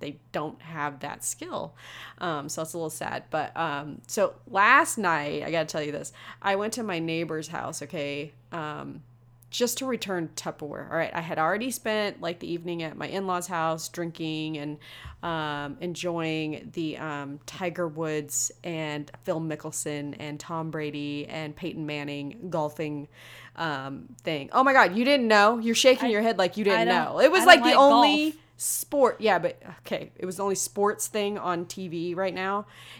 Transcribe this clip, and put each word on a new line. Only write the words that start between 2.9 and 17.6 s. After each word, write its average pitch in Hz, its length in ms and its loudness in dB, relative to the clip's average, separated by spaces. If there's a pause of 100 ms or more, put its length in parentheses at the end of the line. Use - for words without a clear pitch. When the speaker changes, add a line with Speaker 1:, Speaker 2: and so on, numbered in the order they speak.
Speaker 1:
sad. - 400 -6
But, - 260 -4
um, 147 500 -6
so - 280 0 (120)
last 233 520 4
night, 151 460 0
I - 60 -6
gotta 160 160 0
tell 156 160 -4
you 147 100 -6
this. 151 200 -8 (300)
I 196 140 2
went 214 180 -2
to 247 80 -6
my 190 160 -2
neighbor's 160 500 -4
house, 151 320 -8
okay? 143 520 -8 (200)
Um, 151 500 -8 (480)
just 240 280 -2
to 262 80 -6
return 196 480 -4
Tupperware. - 560 -10
All 156 60 -4
right, 165 180 -2
I 170 60 -4
had 165 180 -6
already 202 320 0
spent, 214 500 -4
like, 170 200 -6
the 165 120 -8
evening 170 300 -6
at 156 140 -8
my 151 100 -8
in-laws' 180 400 -4
house 160 420 -2
drinking 156 720 -6
and, 147 200 -8 (440)
um, 147 580 -6
enjoying 160 920 -4
the, 160 260 -6
um, 143 480 -8
Tiger 180 400 -6